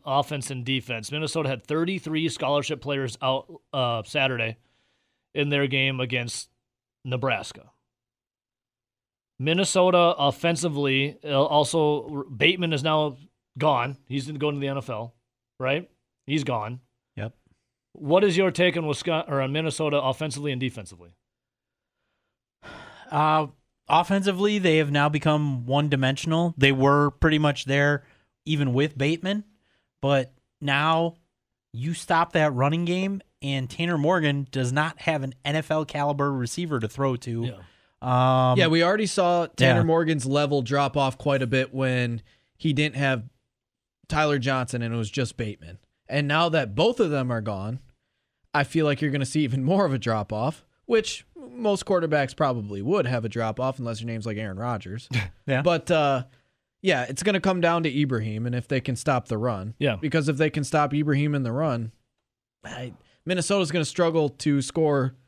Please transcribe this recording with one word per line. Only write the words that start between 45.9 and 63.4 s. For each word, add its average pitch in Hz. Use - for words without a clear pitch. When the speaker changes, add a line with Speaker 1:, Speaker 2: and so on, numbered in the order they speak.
Speaker 3:
And 143
now 160
that 139
both 220
of 185
them 135
are 113
gone, 104
I 143
feel 156
like 143
you're 151
gonna 139
see 156
even 135
more 190
of 147
a 131
drop 110
off, 117
which 226
most 247
quarterbacks 156
probably 110
would 147
have 120
a -
drop 110
off 131
unless 117
your 113
name's 113
like 107
Aaron 101
Rodgers. 113
Speaker 2:
<laughs> -
Yeah. 135
Speaker 3:
But, 170
uh, 143
yeah, 151
it's 135
gonna 190
come 185
down 170
to 143
Ibrahim 110
and 120
if 123
they 131
can 123
stop 127
the 113
run. 107
Speaker 1:
Yeah. 131
Speaker 3:
Because 151
if 135
they 156
can 147
stop 147
Ibrahim 147
in 139
the 117
run, 120
I, 127
Minnesota's 180